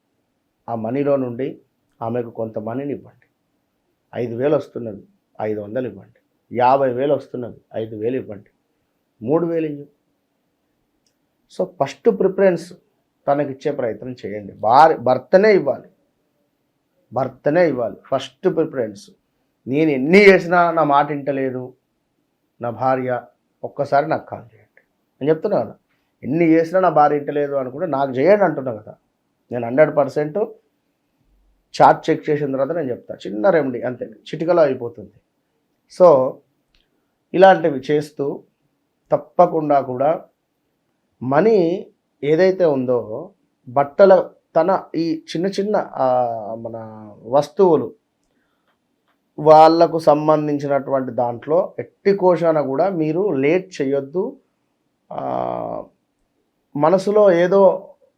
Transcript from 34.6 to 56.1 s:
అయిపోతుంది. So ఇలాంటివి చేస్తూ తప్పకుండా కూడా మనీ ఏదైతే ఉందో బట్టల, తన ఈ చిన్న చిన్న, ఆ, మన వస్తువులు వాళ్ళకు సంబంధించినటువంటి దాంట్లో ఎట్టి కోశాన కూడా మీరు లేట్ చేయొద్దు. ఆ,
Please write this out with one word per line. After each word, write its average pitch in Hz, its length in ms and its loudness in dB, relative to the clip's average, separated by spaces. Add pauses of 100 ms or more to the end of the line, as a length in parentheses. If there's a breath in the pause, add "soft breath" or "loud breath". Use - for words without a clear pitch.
అయిపోతుంది. 120 500 -4 (880)
So 139 320 6 (1040)
ఇలాంటివి 165 560 4
చేస్తూ 147 520 -4 (720)
తప్పకుండా 156 680 0
కూడా 131 440 -2 (1000)
మనీ 175 640 2 (380)
ఏదైతే 180 400 2
ఉందో 127 680 -2 (380)
బట్టల, 165 600 4 (260)
తన 170 260 0 (120)
ఈ 160 360 -4
చిన్న 165 160 -4
చిన్న, 196 300 -4
ఆ, 139 300 -4 (480)
మన 113 220 -12 (460)
వస్తువులు 139 720 0 (1400)
వాళ్ళకు 160 600 6
సంబంధించినటువంటి 143 1120 0
దాంట్లో 120 640 -4
ఎట్టి - 360 -2
కోశాన 170 460 2
కూడా 139 280 -2
మీరు 170 420 -2
లేట్ 156 520 -2
చేయొద్దు. 139 540 -4 (760)
ఆ, 127 720 -8 (920)